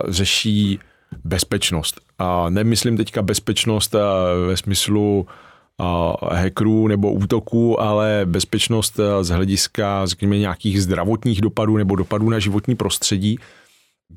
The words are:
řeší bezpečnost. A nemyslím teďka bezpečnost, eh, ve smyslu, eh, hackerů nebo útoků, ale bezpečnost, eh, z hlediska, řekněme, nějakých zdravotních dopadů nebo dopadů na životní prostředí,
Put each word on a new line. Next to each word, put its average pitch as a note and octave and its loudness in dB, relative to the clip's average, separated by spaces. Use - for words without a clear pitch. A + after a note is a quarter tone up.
řeší G2 0
bezpečnost. F2+ -4
A F2 0
nemyslím A2+ 0
teďka A2 -2
bezpečnost, G#2+ -2
eh, A2 2
ve F#2 0
smyslu, G2+ 0
eh, F2 -2
hackerů A2 2
nebo G2+ 2
útoků, A2+ 0
ale G#2+ 2
bezpečnost, G2+ -2
eh, G2+ 2
z E2+ -2
hlediska, F#2+ 0
řekněme, G2+ 0
nějakých G2 0
zdravotních G2 0
dopadů A2 0
nebo G2+ 2
dopadů G#2 0
na A2+ 0
životní G2+ -2
prostředí, G#2 -2